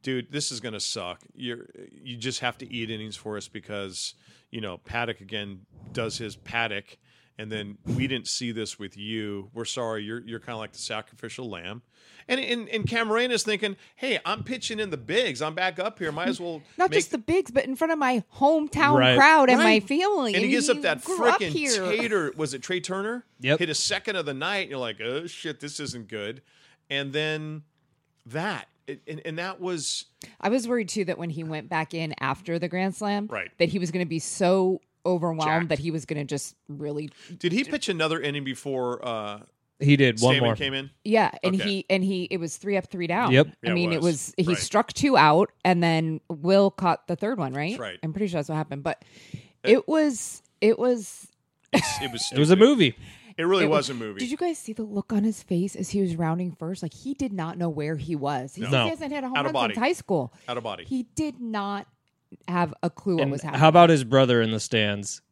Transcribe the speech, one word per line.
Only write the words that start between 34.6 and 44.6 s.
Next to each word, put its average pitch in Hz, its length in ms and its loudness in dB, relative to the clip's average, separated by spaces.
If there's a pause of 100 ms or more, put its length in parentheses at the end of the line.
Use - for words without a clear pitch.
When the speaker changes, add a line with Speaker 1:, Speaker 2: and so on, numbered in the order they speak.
Speaker 2:
overwhelmed 165 380 0 (180)
Speaker 1:
Jacked. 165 80 -2
Speaker 2:
that 147 100 0
he 156 120 -4
was 151 140 -4
gonna 147 200 -4
just - 300 -6 (120)
really 147 420 -8 (280)
Speaker 1:
Did 175 160 0
he 247 100 2
pitch - 240 -4
another 160 320 0
inning 143 240 -4
before, 127 640 -4
uh, 107 320 -6 (400)
Speaker 3:
He 143 160 8
did, 127 260 6
one 127 120 8
Speaker 1:
Stamen 135 160 4
Speaker 3:
more. 110 60 2
Speaker 1:
came 135 180 -4
in? 135 160 -6 (160)
Speaker 2:
Yeah, 214 260 4 (120)
and 185 120 2
Speaker 1:
Okay. 190 140 0
Speaker 2:
he, 196 200 -2
and 190 140 2
he, 185 260 0
it 190 80 -4
was 165 200 -6
three 202 180 -2
up, 185 120 -2
three 175 200 -6
down. 185 240 2
Speaker 3:
Yep. 139 160 8
Speaker 2:
I - 40 -14 (120)
Speaker 1:
Yeah, - 80 0
it - 40 2
Speaker 2:
mean, 175 180 2
it 151 80 0
Speaker 1:
was. 165 340 0
Speaker 2:
was, 180 100 2
he 175 80 2
Speaker 1:
Right. - 40 0
Speaker 2:
struck - 340 0